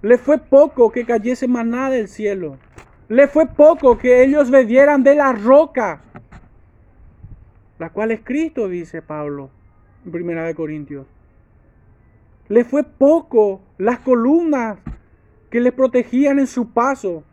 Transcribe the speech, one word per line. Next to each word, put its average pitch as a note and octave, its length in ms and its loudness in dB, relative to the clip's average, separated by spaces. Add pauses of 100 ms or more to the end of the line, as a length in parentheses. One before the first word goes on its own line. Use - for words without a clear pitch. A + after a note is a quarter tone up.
Le A3+ 140 2
fue C#4+ 220 0
poco C4+ 520 2
que A#3+ 140 -6
cayese A#3+ 420 -4
maná B3 440 -4
del A#3+ 180 -4
cielo. F#3+ 480 -8 (520)
Le C4 180 4
fue D4 200 0
poco C#4+ 520 4
que B3 240 4
ellos C4+ 280 2
bebieran C4+ 520 4
de C#4 120 4
la C#4 180 0
roca, A#3 680 0 (1800)
la E3 120 -14
cual G#3+ 220 -6
es A3 100 -8
Cristo, C4+ 460 -6
dice E3+ 340 -12
Pablo C#3+ 480 -12 (540)
en E3+ 80 -18
Primera E3+ 320 -8
de E3 100 -8
Corintios. D3 520 -12 (1400)
Le A#3 160 2
fue C#4 180 -4
poco A#3+ 760 0 (160)
las A#3 220 -4
columnas B3+ 800 -2 (720)
que A#3+ 100 -2
les B3 120 0
protegían C4 680 -2
en C4+ 80 0
su A#3+ 240 -6
paso. G#3+ 640 -4